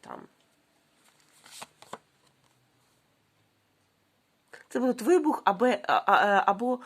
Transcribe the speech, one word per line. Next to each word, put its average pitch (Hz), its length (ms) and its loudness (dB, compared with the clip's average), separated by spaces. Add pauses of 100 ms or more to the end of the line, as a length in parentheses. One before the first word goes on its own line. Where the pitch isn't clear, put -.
там? - 200 -18 (4000)
Це 254 120 -4
будуть 247 220 -2
вибух, 311 420 0
або, 196 220 0
а, 254 160 0
а, - 240 0
а, 202 400 4
або 247 400 -2